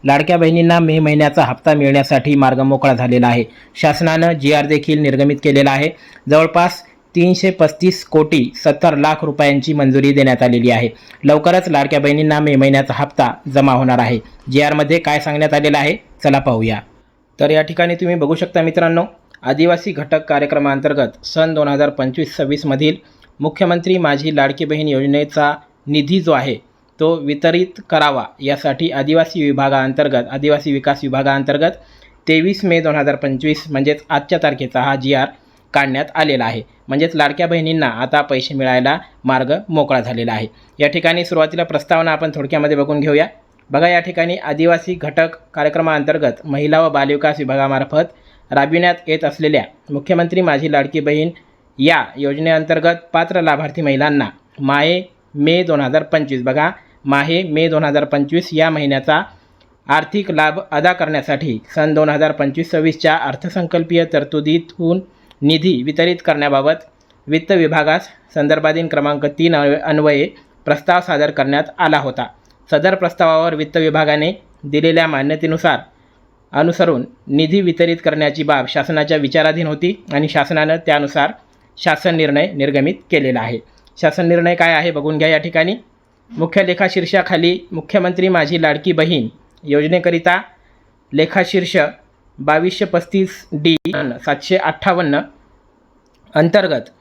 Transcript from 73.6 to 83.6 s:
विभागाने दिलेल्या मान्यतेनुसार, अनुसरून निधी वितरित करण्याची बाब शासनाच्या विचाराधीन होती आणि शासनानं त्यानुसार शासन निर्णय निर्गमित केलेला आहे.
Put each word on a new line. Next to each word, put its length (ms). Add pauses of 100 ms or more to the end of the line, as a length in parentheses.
विभागाने 540 (320)
दिलेल्या 440
मान्यतेनुसार, 720 (720)
अनुसरून 520 (220)
निधी 340
वितरित 440
करण्याची 380
बाब 260
शासनाच्या 480
विचाराधीन 500
होती 360 (100)
आणि 140
शासनानं 480
त्यानुसार 560 (460)
शासन 380
निर्णय 380
निर्गमित 420 (160)
केलेला 280
आहे. 200 (420)